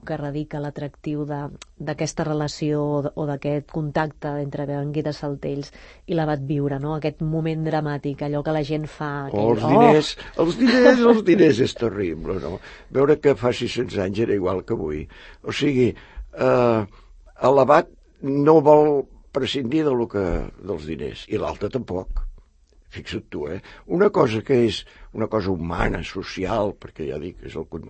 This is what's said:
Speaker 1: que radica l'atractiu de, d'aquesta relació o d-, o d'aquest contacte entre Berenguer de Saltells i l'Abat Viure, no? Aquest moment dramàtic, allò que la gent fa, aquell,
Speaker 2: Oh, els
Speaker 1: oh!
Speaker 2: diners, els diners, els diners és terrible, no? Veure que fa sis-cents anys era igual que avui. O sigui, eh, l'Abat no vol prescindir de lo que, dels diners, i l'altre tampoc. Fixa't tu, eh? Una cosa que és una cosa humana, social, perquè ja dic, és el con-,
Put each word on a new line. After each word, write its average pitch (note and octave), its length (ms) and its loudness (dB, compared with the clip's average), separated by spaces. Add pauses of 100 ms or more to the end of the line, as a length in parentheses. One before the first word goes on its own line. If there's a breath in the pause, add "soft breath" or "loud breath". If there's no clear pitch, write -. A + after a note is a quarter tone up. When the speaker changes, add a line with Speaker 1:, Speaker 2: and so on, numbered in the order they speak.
Speaker 1:
que D#3 180 -8
radica D3 400 -8
l'atractiu D3 640 -8
de, D3 140 -6 (380)
d'aquesta D#3 520 -6
relació D3+ 560 -2
o D3 160 -2
d-, C#3 160 -4
o D#3 140 -4
d'aquest C#3+ 420 -4
contacte D3+ 640 -4
entre C#3+ 300 -6
Berenguer C#3+ 400 -4
de D3+ 80 -4
Saltells C#3+ 560 -8 (380 loud breath)
i F#3 100 -2
l'Abat D3+ 240 -2
Viure, C#3+ 400 -2
no? D3+ 140 -4
Aquest D3+ 260 -4
moment D#3+ 400 -2
dramàtic, D3 640 -4
allò D3 160 -2
que D#3 140 -2
la D3+ 100 -2
gent D3+ 240 -4
fa, D3+ 300 -8
aquell, C#3 180 -4
Speaker 2:
Oh, A2+ 160 2
els A2 80 -2
Speaker 1:
oh! A#2 80 2
Speaker 2:
diners, D3+ 400 8 (240 loud breath)
els F3+ 240 0
diners, B3 480 6
els A3+ 160 6
diners E3 400 6
és - 160 -2
terrible, F#2 640 -4
no? E2 140 -8 (320 loud breath)
Veure C#3+ 340 4
que C3+ 160 4
fa A#2+ 160 0
sis-cents A#2 480 -4
anys G2+ 240 -2
era G#2 80 0
igual F#2 320 -2
que A#2 80 -2
avui. D#2 300 -6 (340 loud breath)
O - 160 -8
sigui, B2+ 380 2
eh, B2 920 0 (720 soft breath)
l'Abat C#3 400 4 (280)
no C#3+ 380 6
vol D3+ 440 6 (240)
prescindir C#3 580 -2
de C3+ 80 2
lo A#2 160 -2
que, G2 160 -2 (300)
dels E2 340 -8
diners, C#2+ 380 -8
i G#2+ 100 -4
l'altre E2+ 320 -6
tampoc. F#2+ 560 -6 (640)
Fixa't - 320 -12 (100)
tu, D2+ 160 -8
eh? F#2 140 -10 (220 loud breath)
Una F3 280 2
cosa A2 320 2
que C3 220 2
és G2 160 -2 (340 loud breath)
una A2 100 -2
cosa G#2 220 -2
humana, F#2 560 -2
social, F#2+ 720 -6
perquè - 320 -12
ja C2+ 80 -8
dic, D#2+ 240 -10
és - 160 -16
el D#2+ 80 -8
con-, D#2+ 260 -14